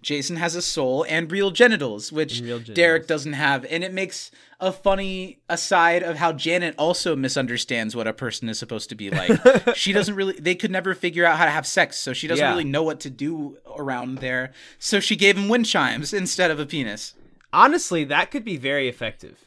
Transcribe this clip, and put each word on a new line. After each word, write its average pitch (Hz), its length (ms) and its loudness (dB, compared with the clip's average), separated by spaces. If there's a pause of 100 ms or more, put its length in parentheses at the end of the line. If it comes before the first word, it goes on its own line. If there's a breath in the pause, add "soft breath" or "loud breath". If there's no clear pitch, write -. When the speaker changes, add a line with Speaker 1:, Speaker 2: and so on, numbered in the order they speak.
Speaker 1:
Jason 147 360 -4
has 170 180 -2
a 175 60 -6
soul 139 480 -2
and 160 220 -2
real 196 200 0
genitals, 160 600 2
which 151 280 -4
Speaker 2:
And 120 80 -8
real 120 120 -6
Speaker 1:
Derek 113 160 -12
Speaker 2:
genitals. 165 320 4
Speaker 1:
doesn't 151 260 -4
have. 139 320 0
And 165 180 -6
it 190 100 -8
makes 190 380 -8 (280 soft breath)
a 190 120 -2
funny 190 680 -2 (100)
aside 170 520 4
of 170 160 -4
how 165 160 2
Janet 165 440 -2
also 170 380 0
misunderstands 123 800 -2
what 113 120 -4
a 110 60 -2
person 120 340 -6
is 110 100 -6
supposed 113 320 -8
to 113 60 -12
be 104 140 -8
like. 92 220 2 (240)
Speaker 2:
<laughs> 226 200 0
Speaker 1:
She - 160 -2
doesn't 202 240 0
really, 190 240 -4
they 175 160 0
could 180 160 -4
never 185 240 -2
figure 175 300 0
out 160 120 4
how 170 80 4
to 151 60 4
have 151 160 -2
sex, - 300 0
so 131 160 -6
she 123 140 -6
doesn't 156 160 2
Speaker 2:
Yeah. 135 80 2
Speaker 1:
really 175 120 0
know 143 200 0
what 156 180 -2
to 143 80 -12
do 143 480 -8 (180)
around 131 440 -6
there. 127 320 -4 (280 loud breath)
So - 200 0
she 202 160 0
gave 196 220 6
him 202 120 0
wind 240 160 4
chimes 143 480 0
instead 185 380 0
of 147 80 -4
a 151 60 -4
penis. 127 500 -8 (360)
Speaker 2:
Honestly, 190 540 6
that 147 260 0
could 262 140 -6
be 202 120 -4
very 135 300 0
effective. - 600 -10